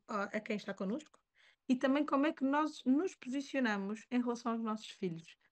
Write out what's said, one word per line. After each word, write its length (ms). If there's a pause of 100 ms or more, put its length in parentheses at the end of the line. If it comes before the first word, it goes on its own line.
a, 160
a 180
quem 160
está 160
connosco 460 (500)
e 60
também 300
como 200
é 80
que 100
nós 420
nos 300
posicionamos 920
em 120
relação 320
aos 80
nossos 280
filhos 480 (140)